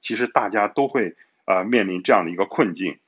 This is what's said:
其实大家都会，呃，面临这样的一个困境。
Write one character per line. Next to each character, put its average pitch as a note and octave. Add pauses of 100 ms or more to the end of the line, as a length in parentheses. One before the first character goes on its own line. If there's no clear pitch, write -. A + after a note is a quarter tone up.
其 A#2
实 A#2+
大 A#2
家 G#2
都 C#3
会， G#2+ (300)
呃， F#2
面 A2
临 F2+
这 C3
样 F#2+
的 E2
一 F2
个 F#2+
困 G#2
境。 E2 (100)